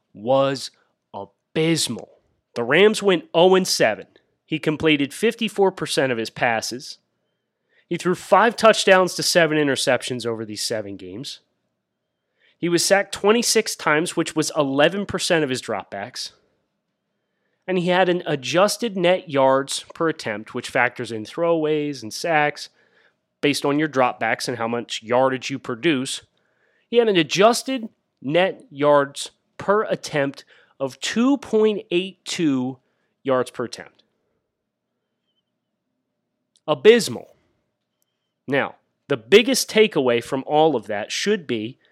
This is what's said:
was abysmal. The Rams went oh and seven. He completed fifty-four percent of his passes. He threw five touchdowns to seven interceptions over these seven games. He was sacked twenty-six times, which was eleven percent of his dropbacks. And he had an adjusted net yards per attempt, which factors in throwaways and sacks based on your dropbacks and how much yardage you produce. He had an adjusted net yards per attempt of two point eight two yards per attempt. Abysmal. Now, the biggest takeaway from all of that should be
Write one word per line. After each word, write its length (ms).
was 580
abysmal. 960
The 100
Rams 360
went 320
oh 220
and 100
seven. 420
He 140
completed 540
fifty-four 580
percent 400
of 60
his 120
passes. 680
He 80
threw 200
five 420
touchdowns 560
to 100
seven 340
interceptions 680
over 180
these 180
seven 360
games. 420
He 120
was 160
sacked 280
twenty-six 600
times, 400
which 180
was 220
eleven 500
percent 380
of 60
his 120
dropbacks. 680
And 100
he 100
had 200
an 180
adjusted 720
net 340
yards 540
per 140
attempt, 460
which 160
factors 420
in 140
throwaways 760
and 120
sacks 560
based 240
on 120
your 120
dropbacks 580
and 100
how 100
much 360
yardage 460
you 100
produce. 640
He 100
had 120
an 80
adjusted 720
net 480
yards 600
per 260
attempt 600
of 220
two 360
point 440
eight 320
two 540
yards 300
per 140
attempt. 380
Abysmal. 680
Now, 280
the 100
biggest 520
takeaway 540
from 240
all 280
of 120
that 240
should 340
be 320